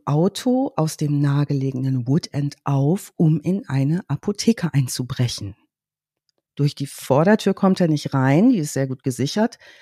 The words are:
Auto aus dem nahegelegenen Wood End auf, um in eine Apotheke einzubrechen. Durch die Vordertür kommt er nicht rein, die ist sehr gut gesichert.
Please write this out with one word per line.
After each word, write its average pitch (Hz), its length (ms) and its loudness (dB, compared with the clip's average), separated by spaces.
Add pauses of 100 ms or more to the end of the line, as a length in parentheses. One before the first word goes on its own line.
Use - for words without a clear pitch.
Auto 226 680 0
aus 156 220 -2
dem 147 220 0
nahegelegenen 135 880 -2
Wood 143 260 0
End 143 220 -4 (100)
auf, 143 500 0
um 160 260 2
in 190 260 -4
eine 139 400 -2
Apotheke 190 680 -2
einzubrechen. 123 800 -4 (960)
Durch 143 220 0
die 143 100 -6
Vordertür 190 720 2
kommt 190 260 2
er 175 60 2
nicht 147 260 -2
rein, 139 360 4
die 233 100 2
ist 147 140 -6
sehr 135 120 -2
gut 131 160 -8
gesichert. 139 560 -2 (240)